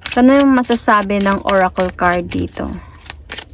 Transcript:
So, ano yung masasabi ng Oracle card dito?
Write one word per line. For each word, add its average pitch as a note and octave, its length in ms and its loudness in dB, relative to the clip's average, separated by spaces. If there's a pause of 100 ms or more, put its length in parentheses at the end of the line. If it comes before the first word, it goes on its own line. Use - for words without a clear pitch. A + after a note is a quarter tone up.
(160)
So, B3 80 4
ano C4+ 160 6
yung C#4 160 4
masasabi G#3+ 680 0
ng G3 200 0
Oracle F#3 480 0
card F3+ 400 -2
dito? - 400 -6 (840)